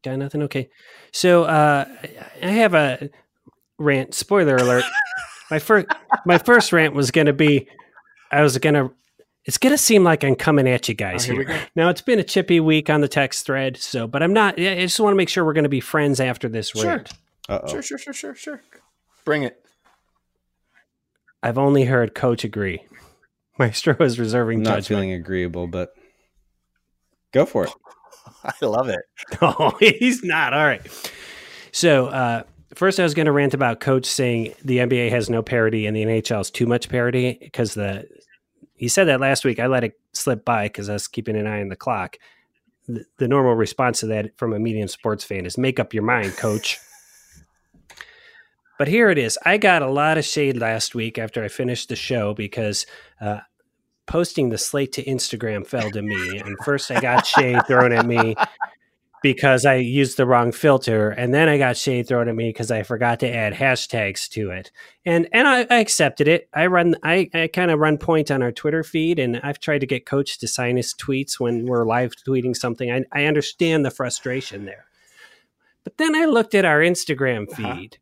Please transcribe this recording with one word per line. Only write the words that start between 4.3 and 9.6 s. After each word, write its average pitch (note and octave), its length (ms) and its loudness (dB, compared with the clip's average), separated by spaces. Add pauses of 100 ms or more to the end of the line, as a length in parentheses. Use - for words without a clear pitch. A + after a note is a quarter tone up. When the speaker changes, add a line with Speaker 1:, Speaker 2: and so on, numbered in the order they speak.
Speaker 1:
alert. B2 340 4
Speaker 2:
<laughs> - 40 -10 (580)
Speaker 1:
My D#3 80 -2
fir-, G#3 260 2 (400)
my F3 120 6
first A#3+ 340 4
rant D#3 220 4
was C3+ 180 0
gonna D3 220 4
be, C#3+ 340 2 (640)
I C#3+ 100 4
was C3+ 160 4
gonna, C#3+ 320 2 (540)
it's - 140 -6
gonna C#4+ 200 4